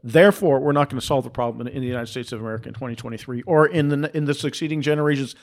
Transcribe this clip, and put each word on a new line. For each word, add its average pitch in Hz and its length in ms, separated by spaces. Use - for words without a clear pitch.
Therefore, 160 560
we're 143 140
not 143 180
gonna 127 100
solve 135 220
the 117 80
problem 120 340
in, 123 80
in 135 80
the 123 60
United 123 180
States 120 260
of 113 80
America 113 280
in 113 80
twenty 117 200
twenty-three 120 520
or 156 180
in 160 240
the, 147 260
in 151 100
the 143 100
succeeding 151 480
generations 147 600